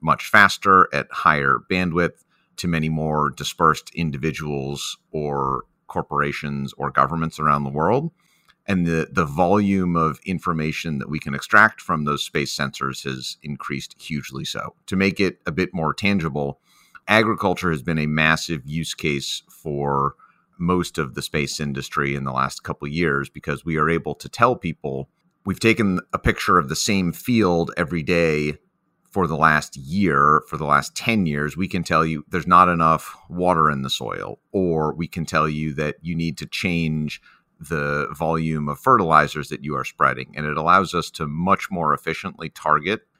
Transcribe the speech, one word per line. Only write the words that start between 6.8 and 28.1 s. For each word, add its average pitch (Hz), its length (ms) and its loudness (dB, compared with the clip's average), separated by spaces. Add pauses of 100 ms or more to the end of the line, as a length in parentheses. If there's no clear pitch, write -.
governments 78 480 0
around 73 240 2
the 67 60 -4
world. 101 420 2 (540)
And 90 220 2
the, 80 240 0
the 87 140 2
volume 92 720 2
of 78 260 2
information 80 760 -4
that - 100 -8
we 76 100 -4
can 71 140 -8
extract 104 480 4
from 80 240 -2
those 73 180 0
space 73 320 -2
sensors 67 480 -6
has 65 400 -8
increased 71 560 -10
hugely 69 460 -8
so. - 300 -10 (100)
To 98 100 -4
make 98 240 2
it 92 260 0
a 85 60 -4
bit 85 220 -2
more 80 200 -2
tangible, 80 680 -2 (460)
agriculture 101 640 2
has 73 100 -2
been 80 180 -2
a 76 60 0
massive 78 600 0
use 78 280 -6
case - 560 -4
for 71 640 -2 (420)
most 87 400 0
of 69 180 -4
the 82 60 -6
space - 380 -4
industry 69 560 -2
in 67 80 -6
the 67 80 -4
last 65 320 -4
couple - 240 -8
of 73 60 -8
years 71 340 0
because 76 380 -8
we 82 120 -2
are 78 120 2
able 78 260 -2
to - 140 -16
tell 120 260 2
people, 69 540 -8 (340)
we've 95 160 -4
taken 104 400 2 (140)
a - 60 -4
picture - 380 2
of 71 120 2
the 78 60 -2
same 92 360 0
field 90 640 2
every 85 280 -2
day 76 500 2 (580)